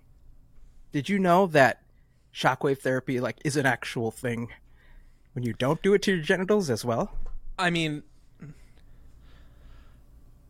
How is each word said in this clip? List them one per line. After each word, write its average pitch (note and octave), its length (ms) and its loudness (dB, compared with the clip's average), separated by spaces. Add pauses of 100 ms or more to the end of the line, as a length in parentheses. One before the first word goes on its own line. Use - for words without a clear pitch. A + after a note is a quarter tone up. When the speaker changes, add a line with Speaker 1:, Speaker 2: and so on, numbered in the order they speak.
(920)
Speaker 1:
did C#3+ 200 -4
you G3 80 0
know F#3 300 4
that C#3 340 4 (520)
shockwave C#3 440 0
therapy, C3 420 -2
like, A#2+ 240 -4
is D3 140 -2
an C3+ 80 2
actual A#2 440 -2
thing A#2 380 -8 (840)
when B2 100 -6
you A2+ 80 -2
don't C#3 300 -2
do G3 100 4
it G3 120 6
to G3 100 2
your E3 80 -2
genitals F#3 480 0
as A2 120 -2
well? B2 300 -2 (460)
Speaker 2:
I F3+ 100 2
mean, D#3 360 -2 (2500)